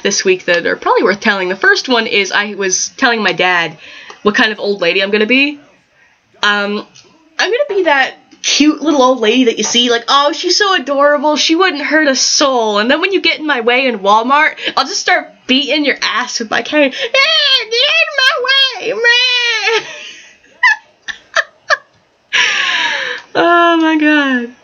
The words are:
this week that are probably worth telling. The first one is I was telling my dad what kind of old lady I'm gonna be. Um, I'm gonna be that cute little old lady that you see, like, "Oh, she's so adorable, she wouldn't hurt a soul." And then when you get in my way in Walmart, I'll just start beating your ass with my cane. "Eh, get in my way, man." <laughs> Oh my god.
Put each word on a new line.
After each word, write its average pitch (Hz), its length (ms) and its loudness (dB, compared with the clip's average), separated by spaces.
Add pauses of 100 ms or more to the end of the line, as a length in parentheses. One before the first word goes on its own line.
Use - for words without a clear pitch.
this 202 200 -2
week 185 220 0
that 175 220 0
are 180 80 0
probably 440 260 0
worth 208 180 -2
telling. 196 300 -2
The 185 60 -2
first 370 340 0
one 226 160 2
is 196 260 -2
I 208 220 -2
was 190 360 -4
telling 233 340 0
my 180 100 0
dad 170 460 -2 (420)
what 208 140 0
kind 220 160 2
of 208 80 -10
old 202 220 -2
lady 175 200 2
I'm 196 80 -2
gonna 214 160 2
be. 277 340 0 (840)
Um, 208 420 -2 (540)
I'm 349 120 0
gonna 571 180 -2
be 392 160 0
that 277 280 2 (300)
cute 302 400 0
little 294 180 2
old 254 180 4
lady 233 260 2
that 226 120 0
you 214 60 -4
see, 240 260 0
like, 233 200 0
"Oh, 285 220 2
she's 339 260 -2
so 392 180 2
adorable, 285 640 0
she - 180 0
wouldn't 359 260 0
hurt 285 260 0
a 269 80 0
soul." 247 640 0
And 220 140 0
then 311 100 2
when 392 120 -2
you 349 80 2
get 330 180 0
in 311 80 -6
my 269 140 0
way 247 260 2
in 233 120 -2
Walmart, 240 600 2 (180)
I'll 269 80 0
just 370 160 -6
start 339 280 -2 (180)
beating 277 380 0
your 254 180 0
ass 214 360 -4
with 220 120 -6
my - 100 -2
cane. 285 320 0
"Eh, 539 680 0
get 494 400 0
in 640 160 -4
my 622 160 2 (100)
way, 523 480 0
man." 466 1000 0
<laughs> - 60 -16 (3500)
Oh 339 420 4
my 320 200 2
god. 277 560 0 (100)